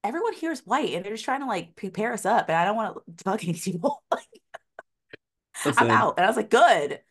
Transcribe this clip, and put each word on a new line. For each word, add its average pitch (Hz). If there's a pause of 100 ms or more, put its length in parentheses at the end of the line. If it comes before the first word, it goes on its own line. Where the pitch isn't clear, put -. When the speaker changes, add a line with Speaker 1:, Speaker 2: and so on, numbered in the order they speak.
Speaker 1:
everyone 339
here 330
is -
white 220
and 180
they're 208
just 220
trying 269
to, 269
like, 175
p-, 190
pair 220
us 196
up. 220
And 160
I 170
don't 208
wanna 202 (280)
fuck 196
these 165
people. 180
<laughs> -
Like, - (1500)
I'm 117
Speaker 2:
Listen. -
Speaker 1:
out. -
And 180
I -
was 247
like, 214
"Good." 196